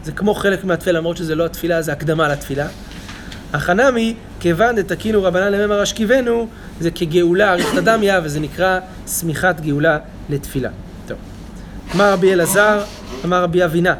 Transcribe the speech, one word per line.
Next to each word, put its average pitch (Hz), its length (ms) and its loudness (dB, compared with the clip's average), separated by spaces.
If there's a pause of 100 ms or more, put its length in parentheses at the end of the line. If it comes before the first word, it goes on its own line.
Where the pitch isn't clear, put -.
זה 156 80 -10
כמו 202 220 0
חלק 196 300 0
מהתפילה, 175 360 0
למרות 165 180 -2
שזה 160 180 -4
לא 165 100 2
התפילה, 165 360 -2
זה 160 100 -4
הקדמה 151 360 0
לתפילה. 139 400 -2 (840)
אך 147 180 -2
הנמי, 226 460 2 (240)
כיוון 185 360 2
דתקינו 190 480 0
רבנן 185 280 2
למימר 202 300 2
השכיבנו, 233 680 0 (320)
זה 165 120 0
כגאולה 175 600 2
אריכתא 175 280 2
דמיא, 208 340 4 (100)
וזה 151 160 -4
נקרא 180 400 0 (260)
סמיכת 165 540 -2
גאולה 151 380 2 (320)
לתפילה. 139 400 -4 (1300)
אמר 202 180 6
רבי 190 200 4
אלעזר, 202 500 4 (420)
אמר 180 180 2
רבי 180 200 2
אבינה 170 360 2